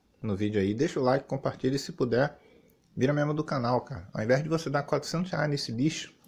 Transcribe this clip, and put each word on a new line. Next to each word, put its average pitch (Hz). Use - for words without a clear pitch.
no 104
vídeo 104
aí. 98
Deixa 147
o -
like, 131
compartilha 135
e, 139
se -
puder, 127
vira 131
membro 147
do 151
canal, 123
cara. 98
Ao 107
invés 123
de 156
você 156
dar 143
quatrocentos 165
reais 151
nesse 139
lixo, 127